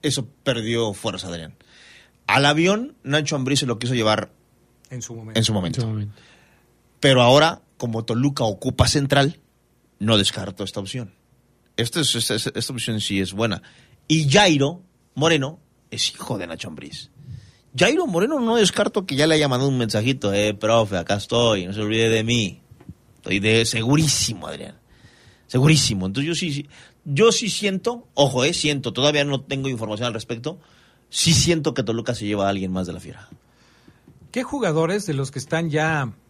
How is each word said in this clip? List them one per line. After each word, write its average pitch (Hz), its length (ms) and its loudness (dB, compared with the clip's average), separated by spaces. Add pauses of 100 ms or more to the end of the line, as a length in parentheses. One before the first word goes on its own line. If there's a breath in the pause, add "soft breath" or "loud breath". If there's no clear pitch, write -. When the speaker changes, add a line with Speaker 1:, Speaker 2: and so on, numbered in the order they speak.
Speaker 1:
eso 135 240 -2 (160)
perdió 113 520 -2
fuerza, 98 340 -8
Adrián. 85 260 -12 (720 loud breath)
Al 131 200 4
Avión, 185 560 2
Nacho 147 340 -2
Ambriz 135 240 0
se 147 60 -4
lo 117 120 -2
quiso 120 160 -4
llevar 107 380 0 (560)
Speaker 2:
En 123 140 -12
su 117 120 -14
momento. 110 240 -6
Speaker 1:
en 110 60 2
su 110 80 0
momento. 90 280 -2
Speaker 3:
En - 60 0
su - 20 -4
momento. 104 260 -6 (840 soft breath)
Speaker 1:
Pero 135 240 4
ahora, 147 380 6 (160)
como 113 280 -4
Toluca 131 400 0
ocupa 120 440 2
central, 139 500 2 (600)
no 107 180 2
descarto 98 480 -2
esta 98 160 -8
opción. 101 320 -10 (640)
Esta 120 240 -2
es, 135 140 0
esta, 113 220 -2
esta 107 360 -6
opción 113 280 -4
sí 98 200 -2
es 92 140 -4
buena. 107 280 -2 (460 soft breath)
Y 151 220 4
Jairo 160 520 4 (320)
Moreno 151 460 0 (300)
es - 240 -4
hijo - 240 -6
de 90 80 -8
Nacho 82 220 -12
Ambriz. - 420 -16 (680 loud breath)
Jairo 302 280 2
Moreno 240 340 0
no 226 160 2
descarto 208 480 0
que 143 120 -4
ya 147 100 2
le 160 80 4
haya 151 140 2
mandado 131 220 0
un 135 60 0
mensajito, 113 560 -2
"Eh, 104 220 0
profe, 107 420 2
acá 90 200 -2
estoy, 110 500 0
no 98 80 -8
se 107 80 -6
olvide 113 260 0
de 110 160 2
mí". 113 380 0 (540)
Estoy - 240 -4
de, 110 260 2
segurísimo, 117 800 0
Adrián. 78 320 -12 (680 soft breath)
Segurísimo. 131 600 4
Entonces 120 200 -2
yo 165 80 -2
sí, 156 200 -4
sí, 143 120 -8 (380 loud breath)
yo 160 280 4
sí 220 180 -2
siento, 202 640 -4
ojo, 135 300 4
eh, - 100 2
siento, 139 400 -2
todavía 143 300 2
no 139 180 -2
tengo 135 260 -4
información 110 380 -4
al 113 80 -4
respecto, 120 440 -8 (520 soft breath)
sí - 240 2
siento 160 400 2
que 131 80 -2
Toluca 113 320 -2
se 110 100 -8
lleva 101 220 0
a - 20 2
alguien 95 240 -2
más 92 140 -2
de 87 80 -10
la 87 60 -12
Fiera. - 280 -18 (1040 soft breath)
Speaker 2:
¿Qué 254 100 -4
jugadores 196 640 0
de - 80 -4
los 135 180 -4
que - 80 -10
están 165 300 -4
ya 151 440 0 (180)